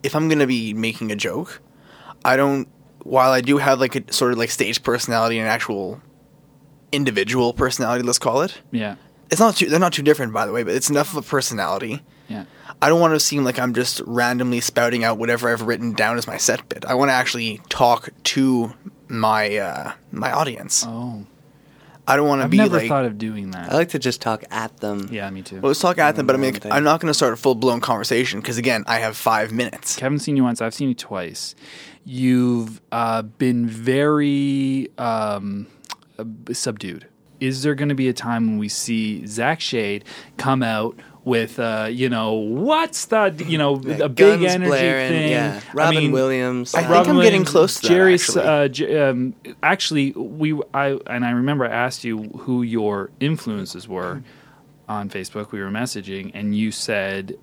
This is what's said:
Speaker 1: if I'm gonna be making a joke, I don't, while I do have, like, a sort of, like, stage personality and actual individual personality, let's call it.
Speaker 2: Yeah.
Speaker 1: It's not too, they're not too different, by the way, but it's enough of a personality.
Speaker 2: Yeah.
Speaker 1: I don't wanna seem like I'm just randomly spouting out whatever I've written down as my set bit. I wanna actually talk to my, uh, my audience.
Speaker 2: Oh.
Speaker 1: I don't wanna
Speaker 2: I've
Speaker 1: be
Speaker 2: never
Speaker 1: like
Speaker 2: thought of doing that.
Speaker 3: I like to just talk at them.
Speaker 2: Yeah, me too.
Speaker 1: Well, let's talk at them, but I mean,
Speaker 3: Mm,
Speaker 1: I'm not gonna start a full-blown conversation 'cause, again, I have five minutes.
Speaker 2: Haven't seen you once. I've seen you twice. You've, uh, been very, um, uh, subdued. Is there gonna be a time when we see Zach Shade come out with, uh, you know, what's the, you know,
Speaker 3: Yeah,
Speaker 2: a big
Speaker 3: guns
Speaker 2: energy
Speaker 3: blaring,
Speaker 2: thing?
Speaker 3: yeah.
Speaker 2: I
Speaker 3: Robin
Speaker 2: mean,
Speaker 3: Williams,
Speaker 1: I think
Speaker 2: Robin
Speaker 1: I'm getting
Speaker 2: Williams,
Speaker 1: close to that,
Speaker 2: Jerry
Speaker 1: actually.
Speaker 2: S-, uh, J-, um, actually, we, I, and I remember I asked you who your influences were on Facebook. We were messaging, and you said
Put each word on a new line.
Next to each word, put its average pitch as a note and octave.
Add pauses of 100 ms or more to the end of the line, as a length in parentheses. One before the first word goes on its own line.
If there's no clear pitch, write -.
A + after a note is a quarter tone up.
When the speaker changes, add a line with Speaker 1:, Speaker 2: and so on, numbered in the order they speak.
Speaker 1:
if C#3
I'm D#3
gonna D3
be A#2
making A2+
a G#2
joke, F#2+ (640)
I B2+
don't, C#3 (360)
while C3
I B2+
do C#3
have, C#3
like, B2+
a -
sort B2
of, A#2
like, A#2
stage A#2
personality A#2
and A2
actual G#2+ (920)
individual A#2+
personality, B2
let's A#2+
call B2+
it. F#3+ (160)
Speaker 2:
Yeah. G#2+ (340)
Speaker 1:
It's D#3+
not A3
too, E3
they're D3+
not F3+
too D3
different, C#3+
by A2
the G2+
way, A#2+
but F#2+
it's C3
enough D3
of D3+
a B2+
personality. A2 (260)
Speaker 2:
Yeah. G#2 (380)
Speaker 1:
I C#3
don't E3+
wanna D#3+
seem C#3+
like B2+
I'm B2
just A#2+
randomly A#2+
spouting A#2+
out A#2+
whatever A#2
I've A2
written A#2
down A#2
as -
my -
set -
bit. -
I B2+
wanna C3+
actually A#2+
talk A#2+ (160)
to B2+ (360)
my, A2
uh, D2 (180)
my A#2+
audience. C3+
Speaker 2:
Oh. A2+ (840)
Speaker 1:
I C3
don't D3
wanna C#3
Speaker 2:
I've D3+
Speaker 1:
be F3+
Speaker 2:
never G3+
Speaker 1:
like -
Speaker 2:
thought C#3
of G#2+
doing G#2+
that. F2
Speaker 3:
I -
like E3+
to D#3+
just B2
talk A2
at A2
them. G2+
Speaker 2:
Yeah, G2+
me F#2+
too. F#2+
Speaker 1:
Well, -
let's D3+
talk F3
at D3+
them, D#3
but C3
I C3
mean, C3
Speaker 3:
Mm, -
Speaker 1:
I'm C#3+
not D3+
gonna D#3
start B2
a A#2
full-blown A#2+
conversation A2+
'cause, B2
again, A#2
I A2+
have A2
five A2
minutes. -
Speaker 2:
Haven't C#3
seen C#3+
you C3+
once. A#2+
I've A2+
seen C#3
you B2
twice. F2 (500)
You've, B2 (100)
uh, A2+
been A#2+
very, C#3 (100)
um, G#2+ (520)
uh, A2 (280)
subdued. G2+ (320)
Is C3
there D3
gonna C#3+
be C3
a B2+
time A#2
when A2
we G#2
see G#2+
Zach A#2
Shade G2+ (320)
come C3+
out A2+ (260)
with, A#2
uh, A2
you B2
know, A2
what's G3+
the, G#3 (120)
you D#3+
know, C#3+
Speaker 3:
Yeah, D3
Speaker 2:
a D3
big G3
Speaker 3:
guns F3+
Speaker 2:
energy F3+
Speaker 3:
blaring, C3
Speaker 2:
thing? D#3
Speaker 3:
yeah. A2+ (100)
Speaker 2:
I -
Speaker 3:
Robin D#3
Speaker 2:
mean, D3
Speaker 3:
Williams, B2+
Speaker 1:
I C3+
think E3
Speaker 2:
Robin F3
Speaker 1:
I'm D4+
getting - (100)
Speaker 2:
Williams, D#3+
Speaker 1:
close E3+
to -
that, -
Speaker 2:
Jerry F#3
Speaker 1:
actually. F3
Speaker 2:
S-, -
uh, D3
J-, C#3 (100)
um, B2+ (280)
actually, D3+
we, D3+ (140)
I, C#3
and B2
I A#2+
remember B2+
I -
asked B2
you A2 (160)
who B2
your G#2+ (100)
influences G#2+
were F2+ (680)
on G#2
Facebook. G#2
We G#2
were G2
messaging, G2
and G#2
you G#2+
said G2